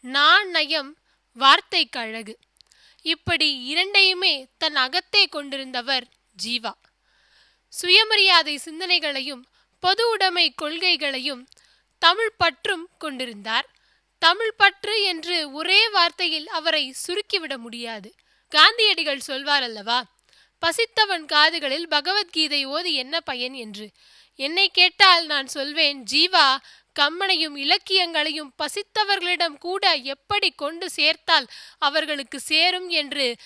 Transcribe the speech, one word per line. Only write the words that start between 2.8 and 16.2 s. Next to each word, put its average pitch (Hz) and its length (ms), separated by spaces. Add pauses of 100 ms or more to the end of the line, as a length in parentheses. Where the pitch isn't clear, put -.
இப்படி 311 720
இரண்டையுமே 370 720 (120)
தன் 311 180
அகத்தே 349 560
கொண்டிருந்தவர் 269 720 (420)
ஜீவா. 226 280 (960)
சுயமரியாதை 359 960
சிந்தனைகளையும் 302 760 (360)
பொது 403 300
உடைமை 359 520
கொள்கைகளையும் 294 880 (520)
தமிழ் 415 380
பற்றும் 339 600
கொண்டிருந்தார். 240 760 (460)
தமிழ் 415 380
பற்று 403 460
என்று 330 480
ஒரே 370 380
வார்த்தையில் 339 560